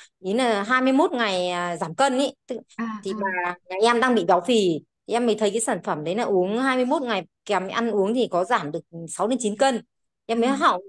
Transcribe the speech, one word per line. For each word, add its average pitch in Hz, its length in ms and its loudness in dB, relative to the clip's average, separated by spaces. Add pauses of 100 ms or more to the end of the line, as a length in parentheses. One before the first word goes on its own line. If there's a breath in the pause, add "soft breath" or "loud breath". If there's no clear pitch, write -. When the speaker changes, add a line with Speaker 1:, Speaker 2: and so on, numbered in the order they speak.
(240 loud breath)
Speaker 1:
ý 185 100 -2
là 226 280 2
hai 254 200 0
mươi 262 100 4
mốt 320 200 4
ngày, 196 380 0
à, 175 260 -4
giảm 165 180 -6
cân 269 240 2
ý. 277 140 0 (140)
Tức, 247 100 -8 (220)
Speaker 2:
À, 226 60 -6 (180)
Speaker 1:
thì 190 120 -6
Speaker 2:
à. - 60 -10
Speaker 1:
bà 180 340 -4 (140)
nhà 185 140 -10
em 233 180 4
đang 254 140 4
bị 196 100 2
béo 175 220 4
phì, 247 80 2 (520)
thì 208 80 -2
em 240 120 0
mới 220 80 2
thấy 214 160 0
cái 214 100 -2
sản 214 240 -2
phẩm 151 200 -4
đấy 170 100 -2
là 233 100 -2
uống 196 340 2
hai 262 180 0
mươi 254 100 2
mốt 294 160 0
ngày 208 220 -2 (200)
kèm 190 240 -2
ăn 233 220 -2
uống 202 240 0
thì 247 160 0
có 180 140 0
giảm 185 280 -2
được 160 80 -6 (280)
sáu 190 200 -2
đến 254 140 -2
chín 214 140 -4
cân. 262 240 2 (460)
Em 233 140 -2
mới 233 80 2
Speaker 2:
Ừ. - 20 2
Speaker 1:
học 247 380 2